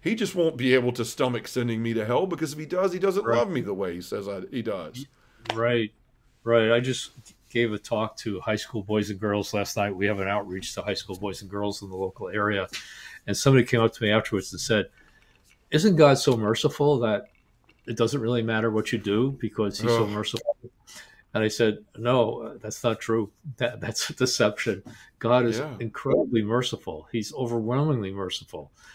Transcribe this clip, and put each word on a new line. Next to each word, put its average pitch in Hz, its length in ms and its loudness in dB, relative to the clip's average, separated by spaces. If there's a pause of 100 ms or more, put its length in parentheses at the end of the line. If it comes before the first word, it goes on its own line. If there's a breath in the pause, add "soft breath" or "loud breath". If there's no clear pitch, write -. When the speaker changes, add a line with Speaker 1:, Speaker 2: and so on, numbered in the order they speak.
Speaker 1:
he 214 140 -2
just - 220 -2
won't 160 200 2
be 127 160 2
able 123 200 6
to 120 120 -4
stomach 123 440 -2
sending 117 340 -2
me 117 120 0
to 110 100 0
hell, 131 240 2
because 156 240 -4
if 151 80 -12
he 156 60 -10
does, 180 260 0
he 180 80 -6
doesn't 190 240 0
Speaker 2:
Right. 220 120 2
Speaker 1:
love 208 140 2
me 143 100 -2
the 101 140 -4
way 92 220 -4
he 90 40 -8
says 101 280 -8
I, 98 140 -6 (100)
he 127 100 -6
does. 104 420 -8 (480 soft breath)
Speaker 2:
Right, 117 380 2 (540)
right. 117 260 6
I 117 80 6
just 127 320 -2 (400)
gave 117 220 2
a 104 60 -4
talk 107 400 -2
to 101 200 -6
high 107 160 -2
school 104 300 -6
boys 104 260 0
and 98 80 -8
girls 104 340 -2
last 101 240 -4
night. 101 200 0
We 98 100 0
have 104 140 0
an 95 80 -2
outreach 98 460 -4
to 98 80 -6
high 101 120 -4
school 95 220 -8
boys 95 260 -8
and 95 80 -16
girls 101 320 -4
in 95 80 -12
the 92 60 -10
local 95 320 -6
area. 101 400 0 (580 loud breath)
And 101 100 -2
somebody 131 280 6
came 120 160 2
up 113 140 4
to - 100 -10
me 104 80 2
afterwards 107 400 0
and 90 80 -10
said, 104 260 2 (840 soft breath)
"Isn't 175 240 4
God 143 220 10
so 127 180 4
merciful 131 640 2
that 107 240 0 (640)
it 113 80 -8
doesn't 120 240 0
really 117 220 0
matter 113 280 0
what 110 220 -2
you 120 60 0
do 110 420 0
because 104 400 -4
he's 117 100 0
so 113 140 4
Speaker 1:
Ugh. 101 60 -2
Speaker 2:
merciful?" - 440 -4 (800 loud breath)
And 110 120 2
I 110 40 2
said, 107 360 2 (120)
"No, 113 640 2
that's - 220 -10
not 110 160 2
true. 113 320 -2 (280)
That, 117 220 -2
that's - 300 -6
a - 40 -12
deception. 113 680 0 (380 loud breath)
God 120 260 4
is 113 120 0
Speaker 1:
Yeah. 139 200 -6
Speaker 2:
incredibly 117 640 0
merciful. 104 720 -2
He's 110 220 -4
overwhelmingly 120 800 -2
merciful. 90 600 -10 (220 loud breath)